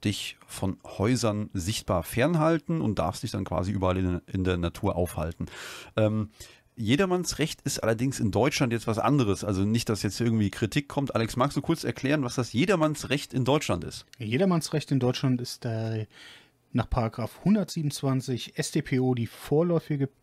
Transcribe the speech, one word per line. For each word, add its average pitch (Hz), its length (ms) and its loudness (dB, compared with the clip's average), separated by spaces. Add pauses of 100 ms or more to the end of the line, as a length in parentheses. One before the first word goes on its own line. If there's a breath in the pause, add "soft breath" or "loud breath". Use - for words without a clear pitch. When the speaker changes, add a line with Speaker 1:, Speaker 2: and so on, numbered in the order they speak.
Speaker 1:
dich - 400 -4
von - 380 -4
Häusern 107 680 0
sichtbar 92 500 -2
fernhalten 160 760 0
und 110 180 0
darfst 82 240 -2
dich 110 80 -4
dann 98 120 -2
quasi 90 280 -2
überall 92 260 2
in, 90 300 0
in 95 160 -2
der 90 120 2
Natur 87 400 -2
aufhalten. 85 520 -2 (480 loud breath)
Ähm, 107 340 2 (460 loud breath)
Jedermannsrecht 165 880 0
ist - 160 -4
allerdings 117 400 0
in 117 100 2
Deutschland 117 420 2
jetzt 113 140 -2
was 110 140 0
anderes. 113 440 2
Also 98 220 2
nicht, 113 240 0
dass 107 140 0
jetzt 104 180 -2
irgendwie 113 300 4
Kritik 143 360 -2
kommt. - 280 -4
Alex, 113 200 0
magst 135 220 2
du 139 40 -2
kurz 165 220 -2
erklären, 131 400 0
was 123 120 -4
das 120 180 -4
Jedermannsrecht 156 800 0
in 131 100 0
Deutschland 120 400 0
ist? - 220 -12 (140)
Speaker 2:
Jedermannsrecht 156 720 0
in 139 80 4
Deutschland 123 420 2
ist, - 240 -10
äh, 113 400 -4 (680 loud breath)
nach 123 140 0
Paragraph 113 560 -2
hundertsiebenundzwanzig 143 1160 0
S 151 100 -2
t 156 140 0
p 131 160 0
o 127 160 2
die 117 100 -2
vorläufige 151 840 0 (140)